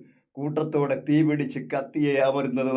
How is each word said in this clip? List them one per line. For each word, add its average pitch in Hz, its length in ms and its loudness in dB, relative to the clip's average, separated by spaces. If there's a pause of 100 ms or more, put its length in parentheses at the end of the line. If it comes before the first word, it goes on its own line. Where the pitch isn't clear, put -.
(360)
കൂട്ടത്തോടെ 147 600 -2 (100)
തീപിടിച്ച് 147 540 2 (120)
കത്തിയെ 143 420 -2 (120)
അമരുന്നത് 131 500 0